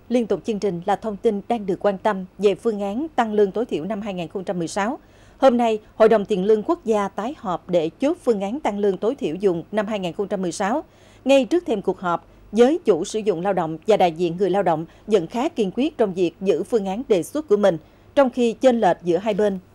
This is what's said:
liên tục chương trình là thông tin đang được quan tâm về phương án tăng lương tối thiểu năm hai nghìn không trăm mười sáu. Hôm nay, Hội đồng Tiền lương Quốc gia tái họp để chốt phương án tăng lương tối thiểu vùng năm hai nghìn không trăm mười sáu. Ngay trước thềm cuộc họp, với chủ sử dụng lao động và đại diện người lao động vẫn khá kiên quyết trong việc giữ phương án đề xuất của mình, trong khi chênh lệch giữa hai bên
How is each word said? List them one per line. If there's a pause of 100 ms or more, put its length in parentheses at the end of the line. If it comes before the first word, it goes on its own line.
liên
tục
chương
trình
là
thông
tin
đang
được
quan
tâm (140)
về
phương
án (100)
tăng
lương
tối
thiểu
năm
hai
nghìn
không
trăm
mười
sáu. (400)
Hôm
nay, (160)
Hội
đồng
Tiền
lương
Quốc
gia
tái
họp
để (100)
chốt
phương
án
tăng
lương
tối
thiểu
vùng (100)
năm
hai
nghìn
không
trăm
mười
sáu. (400)
Ngay
trước
thềm
cuộc
họp, (260)
với
chủ
sử
dụng
lao
động
và
đại
diện
người
lao
động (200)
vẫn
khá
kiên
quyết
trong
việc
giữ
phương
án
đề
xuất
của
mình, (360)
trong
khi
chênh
lệch
giữa
hai
bên (160)